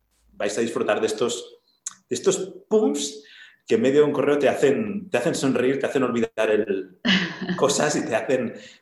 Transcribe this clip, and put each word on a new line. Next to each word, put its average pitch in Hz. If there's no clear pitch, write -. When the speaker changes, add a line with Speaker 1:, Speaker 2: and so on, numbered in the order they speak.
Speaker 1:
vais -
a 120
disfrutar 110
de 110
estos, -
de -
estos 185
pumps 247
que 117
en 113
medio 135
de 147
un 143
correo 143
te 131
hacen, 110
te 123
hacen 143
sonreír, 131
te 123
hacen 131
olvidar 113
el, 101
Speaker 2:
<laughs> 180
Speaker 1:
cosas 147
y 160
te 113
hacen, 120